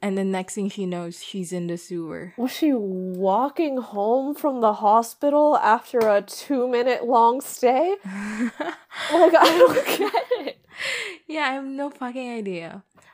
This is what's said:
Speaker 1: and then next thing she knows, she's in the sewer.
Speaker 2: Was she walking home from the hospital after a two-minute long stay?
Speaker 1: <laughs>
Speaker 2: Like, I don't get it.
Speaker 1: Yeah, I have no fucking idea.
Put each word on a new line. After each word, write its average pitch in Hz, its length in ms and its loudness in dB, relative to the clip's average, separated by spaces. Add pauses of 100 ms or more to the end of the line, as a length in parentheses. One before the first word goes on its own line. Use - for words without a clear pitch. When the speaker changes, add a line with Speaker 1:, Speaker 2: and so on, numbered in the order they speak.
Speaker 1:
and 196 160 -4
then 190 140 -2
next 185 240 -6
thing 202 160 -4
she 196 160 -6
knows, 175 380 -8
she's 180 280 -10
in 175 140 -6
the 170 100 -6
sewer. 170 600 -10
Speaker 2:
Was 247 160 -4
she 311 200 0
walking 196 1040 -2
home 240 580 -2
from 269 240 -2
the 214 140 4
hospital 247 840 2
after 226 400 2
a 208 240 4
two-minute 247 800 -2
long 233 360 4
stay? 285 600 0
Speaker 1:
<laughs> - 40 -18 (1080)
Speaker 2:
Like, 330 220 6
I - 240 6
don't 508 400 4
get 415 480 -2
it. - 200 -14 (600)
Speaker 1:
Yeah, 302 240 -2
I - 40 -4
have 277 100 -8
no 277 260 -8
fucking 247 400 -10
idea. 196 540 -10 (300)